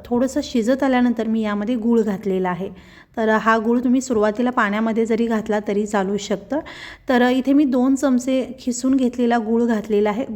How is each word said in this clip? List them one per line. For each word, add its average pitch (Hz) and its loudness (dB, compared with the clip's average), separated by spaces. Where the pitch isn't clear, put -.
थोडंसं 262 -2
शिजत 254 0
आल्यानंतर 247 2
मी 220 0
यामध्ये 208 -2
गूळ 233 2
घातलेला 190 -2
आहे. 180 -6
तर 220 0
हा 220 2
गूळ 233 2
तुम्ही 254 2
सुरुवातीला 226 0
पाण्यामध्ये 220 0
जरी 226 0
घातला 220 -2
तरी 208 -2
चालू 202 -2
शकतं. 196 -4
तर 247 4
इथे 254 2
मी 285 6
दोन 262 2
चमचे 254 0
खिसून 262 -2
घेतलेला 240 2
गूळ 226 0
घातलेला 208 0
आहे. 214 -4